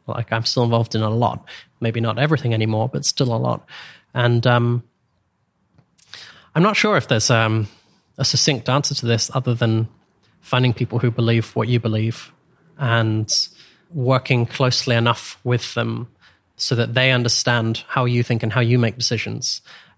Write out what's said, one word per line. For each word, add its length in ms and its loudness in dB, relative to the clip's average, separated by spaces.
like, 240 -6
I'm 120 -2
still 200 0
involved 320 0
in 60 0
a 80 0
lot, 380 -2
maybe 200 -2
not 180 -2
everything 340 0
anymore, 360 0
but 160 -6
still 280 0
a 60 -2
lot. 260 -4
And, 340 2
um, 340 2
I'm 80 4
not 120 2
sure 200 2
if 100 0
there's, 240 2
um, 380 2
a 60 -4
succinct 440 0
answer 280 0
to 100 -4
this 260 0
other 220 -2
than 320 2
finding 340 0
people 240 -4
who 120 2
believe 460 0
what 120 -2
you 120 2
believe 500 -4
and 720 0
working 500 2
closely 500 0
enough 480 0
with 300 -2
them 340 -4
so 180 -2
that 180 0
they 200 4
understand 760 0
how 160 0
you 180 2
think 200 0
and 100 -2
how 80 2
you 180 4
make 200 0
decisions 640 -6